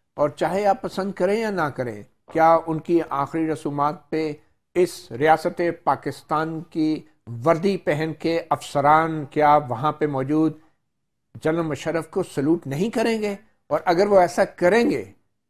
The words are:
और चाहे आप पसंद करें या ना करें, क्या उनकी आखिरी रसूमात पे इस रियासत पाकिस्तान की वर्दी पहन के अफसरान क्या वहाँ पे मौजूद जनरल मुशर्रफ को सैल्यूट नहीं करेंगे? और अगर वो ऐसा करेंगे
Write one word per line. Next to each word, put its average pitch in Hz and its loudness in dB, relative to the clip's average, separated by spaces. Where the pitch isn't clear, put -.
और 143 0
चाहे 185 -2
आप 196 2
पसंद 190 -6
करें 202 0
या 220 -4
ना 165 -2
करें, 117 -8
क्या 165 6
उनकी 165 0
आखिरी 156 -4
रसूमात 147 -4
पे 156 -4
इस 180 0
रियासत 156 2
पाकिस्तान 156 -4
की 156 -4
वर्दी 165 0
पहन 156 -2
के 165 -2
अफसरान 156 0
क्या 147 4
वहाँ 135 -2
पे 151 -2
मौजूद 151 -2
जनरल 160 -2
मुशर्रफ 160 -6
को 185 -2
सैल्यूट 156 -2
नहीं 156 -4
करेंगे? 226 -2
और 151 0
अगर 185 2
वो 196 6
ऐसा 175 2
करेंगे 175 0